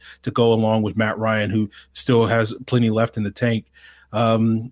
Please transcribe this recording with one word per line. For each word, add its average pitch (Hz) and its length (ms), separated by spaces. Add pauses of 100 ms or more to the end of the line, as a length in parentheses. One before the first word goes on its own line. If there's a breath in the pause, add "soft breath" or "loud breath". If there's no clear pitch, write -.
(240 loud breath)
to 117 80
go 117 200
along 110 300
with 101 160
Matt 107 200
Ryan, 107 320
who 107 200 (240 loud breath)
still 117 320
has 113 280 (120)
plenty 120 240
left 110 260
in 107 80
the 101 80
tank. 113 340 (460 soft breath)
Um, 113 600